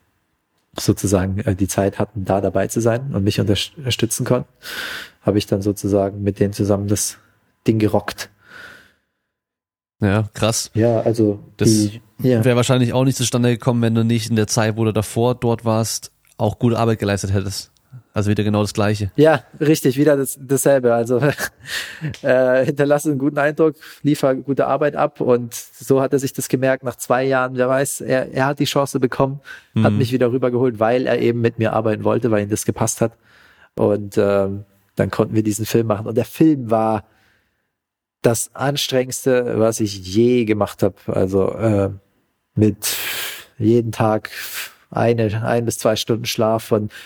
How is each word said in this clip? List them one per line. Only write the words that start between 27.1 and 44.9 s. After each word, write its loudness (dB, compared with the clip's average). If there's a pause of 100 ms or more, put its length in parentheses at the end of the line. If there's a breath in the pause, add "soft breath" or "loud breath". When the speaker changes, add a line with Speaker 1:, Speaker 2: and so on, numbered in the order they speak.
Speaker 1:
Jahren. 0
Wer 2
weiß, -2
er, -2
er 0
hat -2
die 0
Chance -2
bekommen, 0 (400 loud breath)
hat 4
Speaker 2:
Mhm. 0
Speaker 1:
mich 0
wieder 2
rübergeholt, 0
weil 2
er 0
eben 2
mit 0
mir 2
arbeiten 0
wollte, 0
weil 2
ihm -6
das -4
gepasst -2
hat. 0 (600 soft breath)
Und, -2
ähm, 0 (320)
dann 0
konnten -2
wir 2
diesen -4
Film 0
machen. -4
Und -6
der 0
Film 0
war 0 (1200)
das 0
Anstrengendste, 0
was 2
ich -2 (120)
je 4
gemacht 0
hab. 0
Also, 0
äh, 0 (640)
mit 0 (640 loud breath)
jeden 2
Tag 0 (580 loud breath)
eine, 0